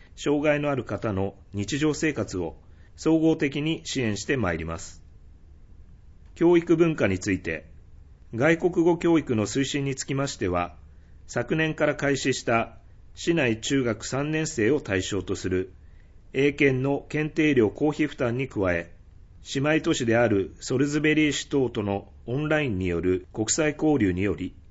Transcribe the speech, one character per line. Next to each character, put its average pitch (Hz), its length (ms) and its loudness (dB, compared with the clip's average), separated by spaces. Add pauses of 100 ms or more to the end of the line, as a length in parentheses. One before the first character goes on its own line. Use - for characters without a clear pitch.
(160)
障 143 280 0
害 147 160 2
の 147 100 -2
あ 139 60 -2
る 117 80 -4
方 107 300 -4
の 95 220 -2 (180)
日 101 240 -4
常 151 160 2
生 151 200 0
活 98 240 -6
を 82 200 -6 (380)
総 160 240 2
合 160 160 4
的 143 260 -2
に 156 240 -2
支 - 160 -4
援 107 160 0
し - 80 -10
て 147 100 0
ま 98 180 0
い 80 40 -2
り 80 80 -6
ま 82 120 -6
す。 - 260 -16 (1300)
教 170 240 6
育 170 180 4
文 160 200 4
化 123 120 2
に 92 120 0
つ 104 120 -2
い 90 80 2
て、 78 260 -8 (680)
外 156 240 2
国 170 140 0 (120)
語 170 140 4
教 170 220 4
育 127 160 -2
の 107 100 2
推 135 180 -2
進 139 220 -4
に 135 100 -4
つ - 80 -8
き 139 120 -6
ま 139 120 -2
し - 100 -10
て 101 100 -2
は、 87 280 -2 (520)
昨 123 280 -4
年 156 200 0
か 151 100 0
ら 147 100 0
開 143 220 0
始 131 160 0
し - 100 -6
た 117 340 0 (360)
市 - 200 -2
内 120 280 0
中 139 220 0
学 113 220 -2
三 143 260 -4
年 156 140 -2
生 117 260 0
を 151 100 2
対 95 200 -2
象 95 220 -4
と 98 140 -4
す 95 120 -6
る 92 220 -2 (600)
英 143 180 2
検 135 320 2
の 139 240 -2
検 151 260 -4
定 151 220 2
料 110 140 6
公 147 220 0
費 147 160 -2
負 - 100 -12
担 120 200 -2
に 131 120 -6
加 92 240 0
え、 85 180 -4 (600)
姉 139 60 -2
妹 151 220 2
都 160 120 0
市 127 120 -2
で 113 120 4
あ 120 100 4
る 98 320 0
ソ - 180 -4
ル 143 80 2
ズ 147 140 0
ベ 151 160 2
リ 151 140 4
ー - 20 2
市 - 140 -6
等 135 240 0
と 113 140 -4
の 101 260 -2 (160)
オ 120 120 -4
ン 151 120 -4
ラ 151 120 2
イ 139 80 -2
ン 95 80 -2
に 92 100 -2
よ 85 120 0
る 90 320 0
国 110 200 -2
際 151 220 2
交 151 240 2
流 98 140 4
に 90 100 -2
よ 98 140 0
り、 90 180 -8 (180)